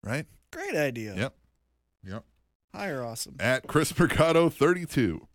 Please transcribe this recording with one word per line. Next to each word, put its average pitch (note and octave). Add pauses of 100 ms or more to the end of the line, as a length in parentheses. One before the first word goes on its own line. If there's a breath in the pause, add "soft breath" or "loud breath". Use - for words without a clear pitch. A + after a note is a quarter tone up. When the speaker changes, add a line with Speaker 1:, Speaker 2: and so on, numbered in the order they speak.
Speaker 1:
Right? B2+ (240)
Speaker 2:
Great F#4
idea. A#2
Speaker 1:
Yep. A2+ (720)
Yep. G2 (500)
Speaker 2:
Hire F3
Awesome. A#2
Speaker 1:
At B2
Chris -
Mercado E3
thirty-two. C#3+